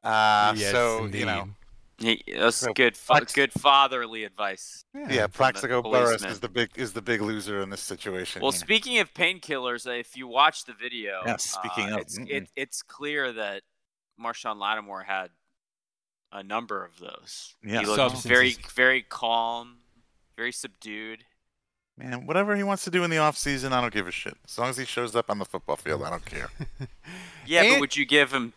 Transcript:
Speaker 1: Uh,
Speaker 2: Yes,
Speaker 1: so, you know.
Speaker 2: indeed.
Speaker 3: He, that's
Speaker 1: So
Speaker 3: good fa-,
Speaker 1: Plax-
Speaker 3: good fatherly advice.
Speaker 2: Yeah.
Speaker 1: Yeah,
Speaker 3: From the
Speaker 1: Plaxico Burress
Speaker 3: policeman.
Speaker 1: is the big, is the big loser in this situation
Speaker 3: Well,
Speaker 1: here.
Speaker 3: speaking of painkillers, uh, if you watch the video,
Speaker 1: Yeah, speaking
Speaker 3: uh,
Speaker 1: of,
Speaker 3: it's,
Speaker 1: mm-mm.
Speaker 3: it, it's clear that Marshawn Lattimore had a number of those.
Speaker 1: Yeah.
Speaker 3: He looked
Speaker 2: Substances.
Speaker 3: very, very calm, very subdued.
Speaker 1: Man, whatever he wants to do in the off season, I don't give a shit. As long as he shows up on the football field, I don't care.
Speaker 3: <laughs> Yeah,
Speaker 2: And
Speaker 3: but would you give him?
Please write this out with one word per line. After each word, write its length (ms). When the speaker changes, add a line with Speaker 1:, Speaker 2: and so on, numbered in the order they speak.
Speaker 1:
Uh, 540
Speaker 2:
Yes, 160
Speaker 1:
so, 400
you 140
know. 160
Speaker 2:
indeed. 120
Speaker 3:
He, 300
that's 240
Speaker 1:
So 160
Speaker 3:
good 240
fa-, 160
Speaker 1:
Plax- 220
Speaker 3:
good 180
fatherly 720
advice. 720
Speaker 2:
Yeah. 60
Speaker 1:
Yeah, 80
Speaker 3:
From 160
the 120
Speaker 1:
Plaxico 460
Burress 240
Speaker 3:
policeman. 80
Speaker 1:
is 100
the 80
big, 280
is 180
the 80
big 180
loser 400
in 80
this 140
situation 580
Speaker 3:
Well, 120
Speaker 1:
here. 60
Speaker 3:
speaking 420
of 120
painkillers, 760
uh, 40
if 260
you 100
watch 380
the 80
video, 540
Speaker 1:
Yeah, 100
speaking 560
Speaker 3:
uh, 40
Speaker 1:
of, 40
Speaker 3:
it's, 180
Speaker 1:
mm-mm. 120
Speaker 3:
it, 260
it's 260
clear 520
that 260
Marshawn 400
Lattimore 440
had 260
a 100
number 440
of 120
those. 640
Speaker 1:
Yeah. 180
Speaker 3:
He 40
looked 140
Speaker 2:
Substances. 320
Speaker 3:
very, 260
very 280
calm, 760
very 140
subdued. 720
Speaker 1:
Man, 260
whatever 320
he 60
wants 220
to 60
do 140
in 60
the 80
off 180
season, 380
I 80
don't 100
give 160
a 20
shit. 360
As 120
long 120
as 80
he 80
shows 280
up 140
on 100
the 60
football 320
field, 260
I 60
don't 160
care. 300
Speaker 3:
<laughs> 340
Yeah, 180
Speaker 2:
And 100
Speaker 3:
but 60
would 160
you 100
give 260
him? 240